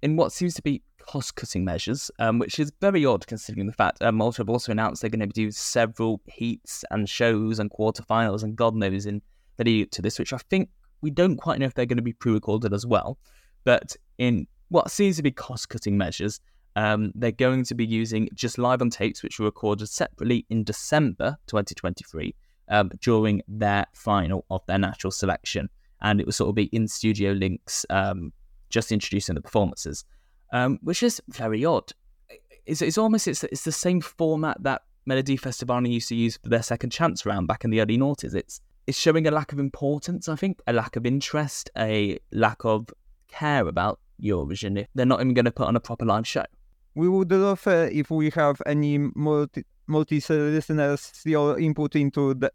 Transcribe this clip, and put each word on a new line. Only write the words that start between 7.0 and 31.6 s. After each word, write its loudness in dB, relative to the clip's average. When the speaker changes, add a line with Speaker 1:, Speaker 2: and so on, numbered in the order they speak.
Speaker 1:
shows 0
and -2
quarterfinals 0
and -6
God 2
knows -2
in -6
the -2
lead 4
up -14
to -8
this, -2
which -4
I -6
think 2
we -2
don't 4
quite -2
know 0
if -4
they're 0
gonna 0
be -2
pre-recorded 0
as -2
well. 0
But 2
in 2
what 2
seems 4
to -6
be 2
cost-cutting -4
measures, -4
um, 0
they're 0
going 2
to -6
be 0
using 0
just -4
live 2
on 2
tapes, -2
which -8
were 2
recorded -2
separately -2
in -2
December 0
twenty -2
twenty-three, -6
um, 2
during 4
their 0
final 0
of -6
their 0
natural -2
selection. -4
And 4
it 0
will -2
sort 0
of 0
be 2
in-studio 0
links, -2
um, -2
just 0
introducing -2
the -4
performances, -2
um, 0
which -2
is 0
very -2